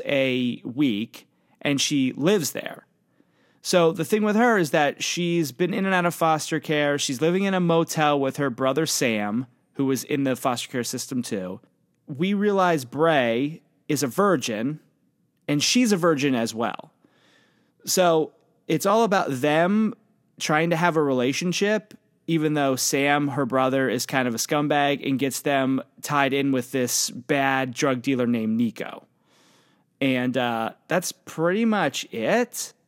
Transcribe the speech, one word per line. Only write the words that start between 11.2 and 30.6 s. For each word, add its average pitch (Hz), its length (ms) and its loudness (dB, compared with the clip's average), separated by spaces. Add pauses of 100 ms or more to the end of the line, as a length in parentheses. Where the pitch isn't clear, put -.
too. 95 380 -8 (480)
We 165 260 -2
realize 190 520 2
Bray 139 760 2 (280)
is 139 140 0
a 139 40 0
virgin, 139 720 0 (680)
and 147 140 0
she's 247 300 2
a 202 60 2
virgin 147 380 2
as 113 200 -2
well. - 380 -6 (920)
So 165 460 2 (360)
it's 160 180 0
all 214 180 4
about 190 260 0
them 165 640 2 (460)
trying 160 300 0
to 170 60 2
have 165 220 2
a 160 60 4
relationship, 170 880 0 (340)
even 156 260 0
though 139 220 2
Sam, 143 540 2
her 139 160 -2
brother, 131 440 2
is 123 160 -2
kind 131 220 0
of 117 80 -2
a - 20 -6
scumbag 147 680 0
and 135 100 -2
gets 135 240 -4
them 135 400 0 (200)
tied 139 320 0
in 139 180 0
with 127 200 -2
this 127 380 -2
bad 135 640 -2
drug 131 280 0
dealer 123 260 0
named 113 300 0
Nico. - 480 -4 (960)
And, 127 360 0
uh, 120 340 -2 (180)